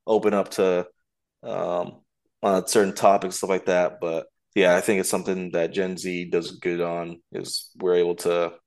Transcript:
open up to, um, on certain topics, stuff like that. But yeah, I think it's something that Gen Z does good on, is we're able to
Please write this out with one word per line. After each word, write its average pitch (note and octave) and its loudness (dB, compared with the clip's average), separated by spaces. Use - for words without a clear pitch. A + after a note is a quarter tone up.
open G#2 2
up G2 0
to, F2+ 0
um, F2 -6
on F#2+ 2
certain G2+ 4
topics, G2 4
stuff F#2+ -4
like F#2 -2
that. F2+ 0
But E2 -4
yeah, F#2 6
I F#2 4
think G2+ 0
it's F#2 -2
something F#2 -4
that E2 -2
Gen F#2 -4
Z F2+ -6
does F2 -4
good F2 -4
on, E2+ -6
is - -10
we're F2+ 2
able F2 2
to E2+ 0